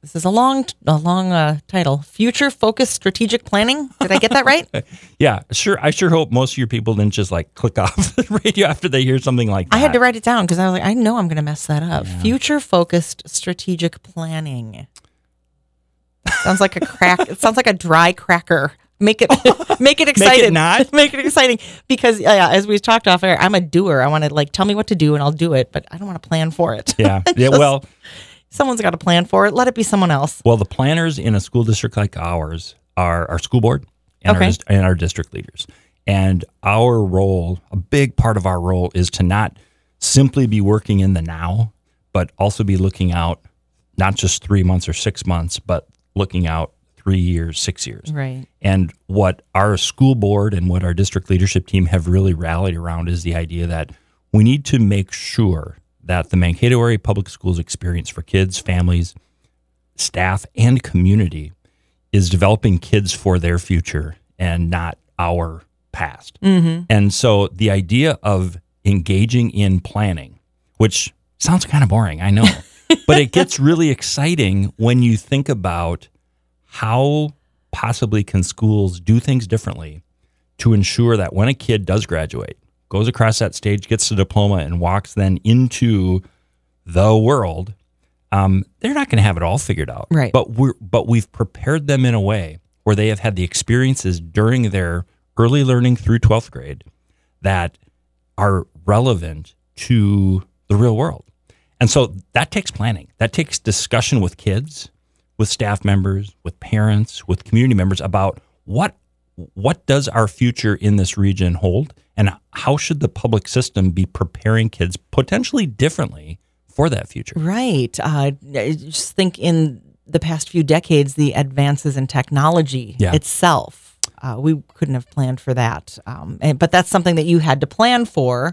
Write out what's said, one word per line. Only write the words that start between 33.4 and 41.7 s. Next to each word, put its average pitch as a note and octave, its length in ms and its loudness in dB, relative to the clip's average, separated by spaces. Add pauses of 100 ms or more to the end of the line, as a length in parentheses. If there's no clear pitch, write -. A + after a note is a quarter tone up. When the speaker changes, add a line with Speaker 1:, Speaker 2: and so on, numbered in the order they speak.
Speaker 2:
board B2+ 240 0 (380)
and - 140 2
our F2+ 60 2
Speaker 1:
Okay. F#2 40 4
Speaker 2:
dist-, F2+ 220 0
and G2 160 4
our F#2 100 4
district E2+ 400 -6
leaders. - 320 -14 (400)
And F#2+ 380 2 (180)
our A2 420 2
role, F#2 560 0 (100)
a G2 60 -8
big C#3 400 0
part A2+ 220 2
of F#2 80 -4
our F2+ 140 0
role, F2+ 340 0
is F2+ 160 0
to - 120 -4
not F#2 360 0 (420)
simply C3+ 460 2
be G#2+ 140 0
working G2+ 400 2
in F#2+ 140 2
the E2 80 0
now, E2+ 500 -4 (400)